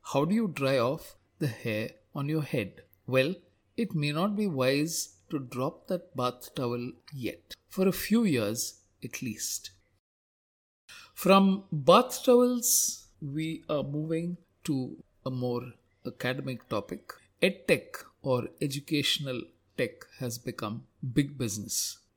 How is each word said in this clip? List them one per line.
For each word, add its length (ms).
how 120
do 100
you 120
dry 320
off 380
the 80
hair 420
on 140
your 140
head? 400
Well, 280
it 160
may 200
not 240
be 100
wise 680
to 100
drop 480
that 280
bath 380
towel 380
yet, 440
for 200
a 40
few 300
years 600
at 180
least. 520
From 600
bath 520
towels, 840
we 480
are 140
moving 540
to 340
a 60
more 400
academic 640
topic. 420
EdTech 540
or 220
educational 800
tech 280
has 180
become 460
big 240
business 640